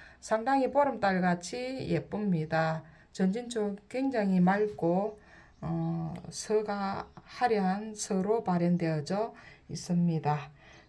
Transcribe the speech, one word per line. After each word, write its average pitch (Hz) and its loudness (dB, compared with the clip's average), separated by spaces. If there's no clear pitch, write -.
상당히 254 2
보름달같이 240 0
예쁩니다. 160 0
전진 208 -2
쪽 208 -2
굉장히 233 2
맑고, 190 2
어, 165 -4
서가 202 -2
화려한 208 0
서로 208 0
발현되어져 175 0
있습니다. 160 0